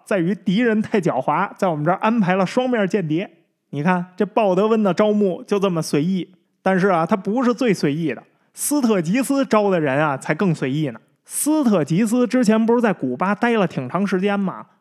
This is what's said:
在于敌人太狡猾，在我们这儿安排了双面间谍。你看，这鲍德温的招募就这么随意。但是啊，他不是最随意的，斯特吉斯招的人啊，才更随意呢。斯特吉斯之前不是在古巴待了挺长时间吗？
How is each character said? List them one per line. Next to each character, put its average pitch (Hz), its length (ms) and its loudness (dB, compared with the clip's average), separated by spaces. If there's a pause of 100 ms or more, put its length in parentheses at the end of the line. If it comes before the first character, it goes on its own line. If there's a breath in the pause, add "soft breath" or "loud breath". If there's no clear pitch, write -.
在 214 140 -2
于 175 140 0
敌 208 300 -2
人 220 180 2
太 208 200 0
狡 151 200 -2
猾， 156 360 -2
在 196 100 -2
我 170 80 0
们 147 100 -4
这 156 60 2
儿 190 100 0
安 226 200 0
排 185 160 2
了 190 100 2
双 254 240 -2
面 220 160 0
间 180 200 -2
谍。 160 220 -2 (420)
你 143 120 -6
看， 180 240 0 (100)
这 214 80 0
鲍 202 300 2
德 202 140 2
温 220 140 2
的 185 120 2
招 214 180 2
募 208 300 0
就 202 160 -2
这 196 100 0
么 165 140 -2
随 147 200 0
意。 185 260 -4 (340)
但 190 160 2
是 190 100 2
啊， 165 160 2
他 214 120 0
不 208 260 -2
是 233 100 2
最 240 220 0
随 143 180 -2
意 151 220 -4
的， - 80 -16 (320)
斯 - 260 -2
特 220 220 2
吉 185 180 0
斯 269 240 0
招 208 260 2
的 180 100 2
人 139 180 0
啊， 151 180 0
才 - 160 -6
更 165 220 0
随 139 160 -4
意 147 200 -2
呢。 113 100 -14 (240)
斯 302 400 -2
特 202 180 4
吉 160 220 0
斯 240 220 0
之 254 180 0
前 220 220 4
不 233 80 2
是 247 60 2
在 220 120 2
古 127 240 -4
巴 180 180 0
待 240 180 0
了 208 140 2
挺 131 220 -6
长 185 180 -2
时 185 140 -2
间 202 180 0
吗？ 147 280 -6 (140)